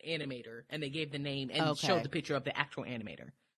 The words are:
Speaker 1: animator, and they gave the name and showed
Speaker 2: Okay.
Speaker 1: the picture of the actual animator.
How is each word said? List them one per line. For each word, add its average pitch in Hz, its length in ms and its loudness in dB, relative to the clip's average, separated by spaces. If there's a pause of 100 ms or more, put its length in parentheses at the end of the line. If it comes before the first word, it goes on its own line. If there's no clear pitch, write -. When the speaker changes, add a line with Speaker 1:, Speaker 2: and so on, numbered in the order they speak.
Speaker 1:
animator, 127 640 -2
and 156 140 -2
they 139 80 -2
gave 147 220 -2
the 147 60 -2
name 139 340 0
and 151 260 4
showed 160 160 4
Speaker 2:
Okay. 139 80 6
Speaker 1:
the 143 60 -2
picture 151 260 -2
of 131 100 0
the - 140 -2
actual - 260 -4
animator. 104 460 -8 (280)